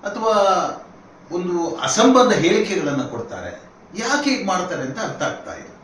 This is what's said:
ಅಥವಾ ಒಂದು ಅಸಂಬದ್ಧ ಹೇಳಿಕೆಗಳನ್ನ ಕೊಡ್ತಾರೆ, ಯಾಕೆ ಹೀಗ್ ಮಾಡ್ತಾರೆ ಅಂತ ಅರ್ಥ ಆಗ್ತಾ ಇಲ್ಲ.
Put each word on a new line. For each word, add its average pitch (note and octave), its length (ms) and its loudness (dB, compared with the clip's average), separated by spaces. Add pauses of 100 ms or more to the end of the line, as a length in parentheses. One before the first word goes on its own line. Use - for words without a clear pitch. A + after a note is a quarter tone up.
ಅಥವಾ A3 300 0 (960)
ಒಂದು F3 440 -2
ಅಸಂಬದ್ಧ B3 560 6
ಹೇಳಿಕೆಗಳನ್ನ D#3 680 2
ಕೊಡ್ತಾರೆ, F#2 600 -10 (360)
ಯಾಕೆ C#4 320 0
ಹೀಗ್ G3+ 160 -2
ಮಾಡ್ತಾರೆ F3+ 360 -2
ಅಂತ C3 160 -6
ಅರ್ಥ D#3 240 -6
ಆಗ್ತಾ - 300 -6
ಇಲ್ಲ. - 320 -16